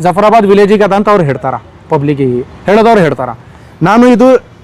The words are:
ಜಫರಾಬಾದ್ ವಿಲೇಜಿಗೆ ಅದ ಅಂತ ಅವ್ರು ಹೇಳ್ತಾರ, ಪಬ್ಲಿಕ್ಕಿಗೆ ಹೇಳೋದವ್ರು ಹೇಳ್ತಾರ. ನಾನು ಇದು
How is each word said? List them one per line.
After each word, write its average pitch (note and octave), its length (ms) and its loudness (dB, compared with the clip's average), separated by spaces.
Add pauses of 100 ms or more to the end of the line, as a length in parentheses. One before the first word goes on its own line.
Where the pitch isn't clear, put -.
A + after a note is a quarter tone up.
ಜಫರಾಬಾದ್ G3+ 460 0
ವಿಲೇಜಿಗೆ G3+ 380 2
ಅದ F#3+ 80 -2
ಅಂತ G3+ 160 -2
ಅವ್ರು G3+ 160 0
ಹೇಳ್ತಾರ, C3 300 -6 (340)
ಪಬ್ಲಿಕ್ಕಿಗೆ C#3 520 -4 (260)
ಹೇಳೋದವ್ರು G#3+ 340 2
ಹೇಳ್ತಾರ. C3+ 280 -2 (540)
ನಾನು A3 240 2
ಇದು B3 220 2 (360)